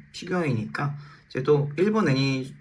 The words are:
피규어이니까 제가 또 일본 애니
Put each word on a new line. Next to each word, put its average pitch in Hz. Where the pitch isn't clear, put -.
피규어이니까 143
제가 131
또 143
일본 208
애니 135